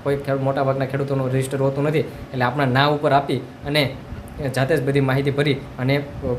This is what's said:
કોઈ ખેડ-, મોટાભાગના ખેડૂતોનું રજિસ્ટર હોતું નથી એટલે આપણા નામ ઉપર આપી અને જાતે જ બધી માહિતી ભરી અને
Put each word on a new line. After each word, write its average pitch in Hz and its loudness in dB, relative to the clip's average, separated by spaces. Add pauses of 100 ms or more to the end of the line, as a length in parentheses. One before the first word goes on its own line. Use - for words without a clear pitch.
કોઈ 143 0
ખેડ-, 139 -2
મોટાભાગના 135 0
ખેડૂતોનું 135 -2
રજિસ્ટર 131 0
હોતું 139 0
નથી 151 2
એટલે - -2
આપણા 135 2
નામ 131 4
ઉપર 147 2
આપી 139 2
અને 143 -2 (600)
જાતે 135 2
જ 135 0
બધી 139 2
માહિતી 135 2
ભરી 143 2 (260)
અને 135 2 (400)